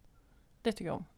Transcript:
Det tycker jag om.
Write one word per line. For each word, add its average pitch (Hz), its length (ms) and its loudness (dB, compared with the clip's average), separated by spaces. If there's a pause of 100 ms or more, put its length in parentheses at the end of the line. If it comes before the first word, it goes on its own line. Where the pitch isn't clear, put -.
(600)
Det 233 100 4
tycker 208 140 -4
jag 156 100 0
om. 175 100 -4 (120)